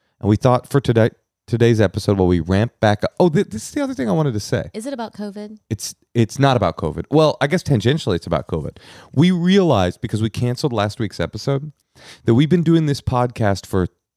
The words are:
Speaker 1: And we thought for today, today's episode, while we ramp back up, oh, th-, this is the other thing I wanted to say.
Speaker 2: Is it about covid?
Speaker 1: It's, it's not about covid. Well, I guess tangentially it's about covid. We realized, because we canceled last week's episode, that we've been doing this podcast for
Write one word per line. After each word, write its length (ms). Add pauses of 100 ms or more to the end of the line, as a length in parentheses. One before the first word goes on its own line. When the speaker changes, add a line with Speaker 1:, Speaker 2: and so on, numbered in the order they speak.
(200)
Speaker 1:
And 80
we 80
thought 320
for 120
today, 300 (360)
today's 340
episode, 380
while 100
we 120
ramp 400
back 220
up, 160
oh, 120
th-, 180
this 200
is 20
the 120
other 120
thing 140
I 40
wanted 220
to 60
say. 340
Speaker 2:
Is 100
it 80
about 220
covid? 440 (120)
Speaker 1:
It's, 240 (200)
it's 240
not 200
about 180
covid. 340
Well, 300
I 60
guess 160
tangentially 540
it's 100
about 200
covid. 300 (380)
We 160
realized, 720
because 180
we 80
canceled 460
last 260
week's 200
episode, 520 (520)
that 100
we've 160
been 120
doing 240
this 140
podcast 640
for 220 (300)